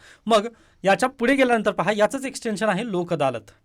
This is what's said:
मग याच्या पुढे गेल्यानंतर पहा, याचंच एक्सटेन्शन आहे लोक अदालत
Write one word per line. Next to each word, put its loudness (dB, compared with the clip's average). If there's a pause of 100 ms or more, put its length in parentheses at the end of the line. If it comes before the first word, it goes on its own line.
(260)
मग 2 (360)
याच्या 2
पुढे 0
गेल्यानंतर 2
पहा, -2
याचंच 0
एक्सटेन्शन -4
आहे -2
लोक -4
अदालत -2 (140)